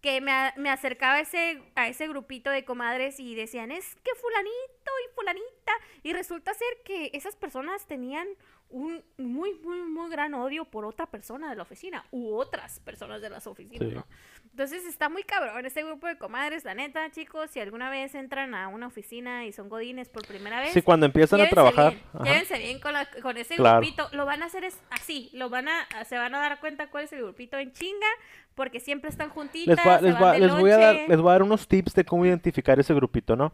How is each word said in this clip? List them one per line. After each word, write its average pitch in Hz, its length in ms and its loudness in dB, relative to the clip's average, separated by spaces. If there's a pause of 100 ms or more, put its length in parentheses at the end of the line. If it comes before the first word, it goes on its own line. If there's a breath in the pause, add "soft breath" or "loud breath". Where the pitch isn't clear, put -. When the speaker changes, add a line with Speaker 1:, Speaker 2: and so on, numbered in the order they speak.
Speaker 1:
que 269 200 -2
me 277 100 -2
a-, 262 260 0
me 277 120 -4
acercaba 262 460 0
a 294 60 2
ese, 330 400 -4 (140)
a 247 120 0
ese 311 200 -8
grupito 269 420 -10
de 269 160 -2
comadres 254 540 -6
y 240 160 -12
decían, 226 360 -10
"Es 349 320 -12
que 508 120 -4
fulanito 480 760 -8 (180)
y 494 60 -20
fulanita". 427 560 -8 (320 soft breath)
Y 220 100 -6
resulta 349 400 -8
ser 466 140 -6 (160)
que 339 300 -10
esas 359 220 -12
personas 330 520 -10
tenían 285 400 -10 (420)
un 320 340 -10 (140)
muy, 269 360 -6 (100)
muy, 349 200 -8
muy 330 260 -8
gran 302 240 -6
odio 277 320 -6
por 220 200 -12
otra 220 200 -10
persona 254 460 -14
de 226 40 -10
la 196 60 -12
oficina 311 500 -16
u 233 220 -8
otras - 460 -8
personas 214 420 -16
de 214 80 -14
las 196 160 -18
oficinas, 196 440 -10
Speaker 2:
Sí. 117 60 -10
Speaker 1:
¿no? - 100 -14 (460 soft breath)
Entonces 285 340 -8
está 311 220 -4
muy 359 160 -6
cabrón 254 440 -4
este 302 160 -8
grupo 311 240 -10
de 330 100 -8
comadres, 269 480 -8
la 190 80 -10
neta, 294 380 -8
chicos, 311 400 -12
si - 80 -10
alguna 226 320 -10
vez 269 240 -8
entran 269 400 -8
a 190 120 -8
una 220 200 -12
oficina 240 580 -12
y 214 80 -12
son 202 160 -16
godines 247 400 -10
por 220 160 -14
primera 202 360 -10
vez, 302 120 -4
Speaker 2:
Sí, 175 80 4
cuando 160 240 6
empiezan 156 360 6
a - 20 8
Speaker 1:
llévense 202 120 4
Speaker 2:
trabajar. 147 380 8
Speaker 1:
bien, - 100 -16 (100)
Speaker 2:
Ajá. - 100 -8
Speaker 1:
llévense 320 340 0
bien 240 220 -8
con 294 140 -4
la, 285 120 -2 (160)
con 240 160 -6
ese 233 180 -8
Speaker 2:
Claro. 117 260 8
Speaker 1:
grupito, 311 320 -4
lo 285 120 -2
van 285 160 -4
a 339 60 -6
hacer 359 160 -10
es 370 160 -10 (100)
así, 262 440 -10
lo 254 160 -8
van 254 180 -4
a, 320 200 -4 (180)
se 254 120 -8
van 240 160 -4
a 277 60 -4
dar 285 200 -4
cuenta 302 300 -10
cuál 294 140 -8
es 302 100 -14
el 277 80 -10
grupito 233 360 -10
en 269 140 -8
chinga, 403 360 -6 (480 soft breath)
porque 254 240 -6
siempre 285 320 -8
están 302 180 -8
juntitas, 311 480 0
Speaker 2:
Les 339 100 2
va-, 180 120 8
Speaker 1:
se 175 60 2
Speaker 2:
les 175 100 6
Speaker 1:
van 170 80 6
Speaker 2:
va-, 180 100 8
Speaker 1:
de - 60 4
Speaker 2:
les 185 120 8
voy 196 200 6
a 214 60 10
dar, 220 180 10
Speaker 1:
lonche. 302 140 -4
Speaker 2:
les 160 120 8
voy 175 80 6
a 175 40 10
dar 190 100 8
unos 208 240 0
tips 190 260 2
de 185 100 6
cómo 175 220 2
identificar 170 540 4
ese 147 160 4
grupito, 120 400 2
¿no? 143 180 0